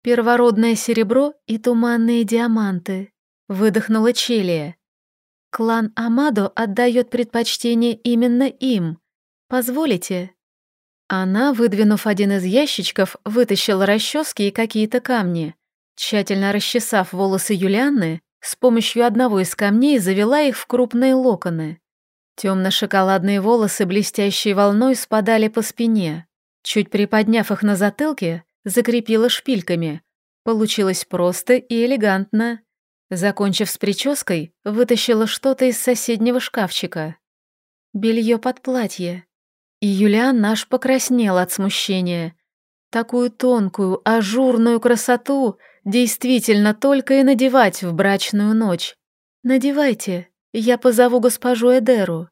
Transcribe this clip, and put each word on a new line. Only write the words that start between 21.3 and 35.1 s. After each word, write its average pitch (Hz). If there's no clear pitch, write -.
Темно-шоколадные 190
волосы 214
блестящей 202
волной 208
спадали 220
по 220
спине. 208
Чуть -
приподняв 214
их 196
на 202
затылке, 202
закрепила 226
шпильками. 170
Получилось 214
просто 180
и 240
элегантно. 220
Закончив 196
с -
прической, 196
вытащила 220